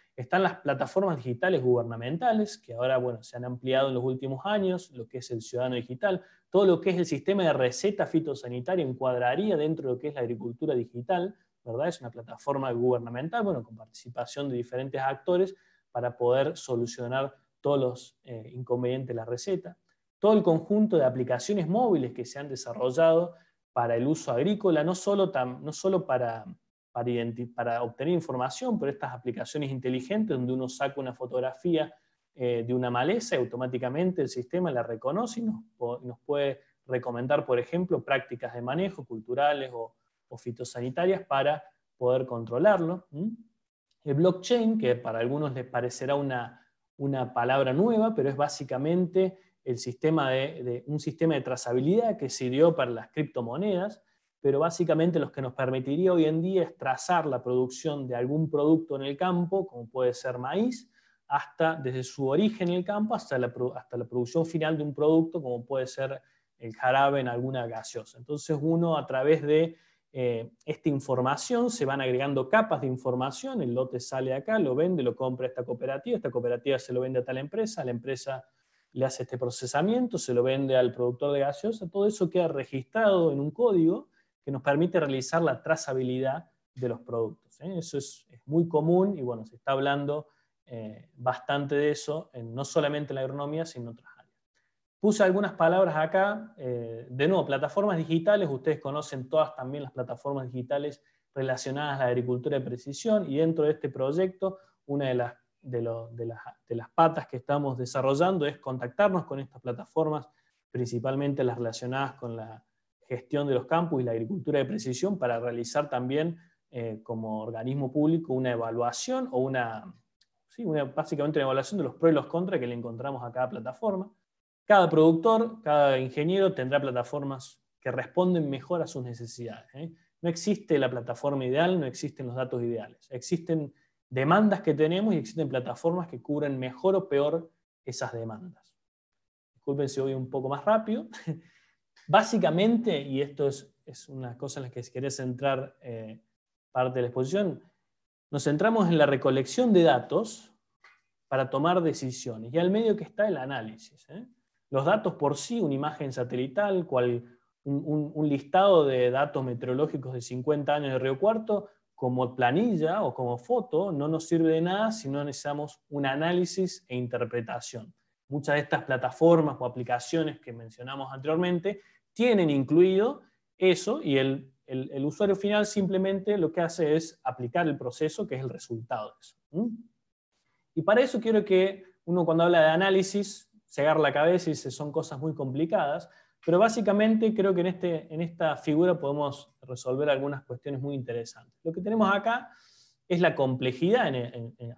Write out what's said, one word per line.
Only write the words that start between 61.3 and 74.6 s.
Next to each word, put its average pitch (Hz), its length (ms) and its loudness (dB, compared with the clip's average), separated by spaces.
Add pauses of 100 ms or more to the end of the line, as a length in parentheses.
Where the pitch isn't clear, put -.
desde 131 300 -4
su 135 240 -4
origen 190 400 2
en 175 80 2
el 180 80 -2
campo 214 320 -2
hasta 143 240 -4
la 120 120 -2
pro-, 123 240 -4
hasta - 200 -12
la 120 80 -6
producción 123 420 -2
final 160 300 -2
de 151 80 -4
un 147 100 -6
producto, 160 480 4
como 123 220 -6
puede 131 240 -2
ser 135 340 -6 (360)
el 117 180 -12
jarabe 139 420 4
en 131 80 0
alguna 123 400 -4
gaseosa. 113 520 -12
Entonces 147 420 -4
uno 165 360 2
a 143 80 -2
través 139 380 4
de, 156 320 4 (380)
eh, 120 400 -2 (120)
esta - 260 -4
información 135 800 0
se 226 160 -2
van 135 160 0
agregando 131 480 0
capas 147 340 4
de 139 40 -2
información, 131 760 -4
el 123 120 -2
lote 127 240 -2
sale 131 320 -4
de 127 60 -2
acá, 214 240 0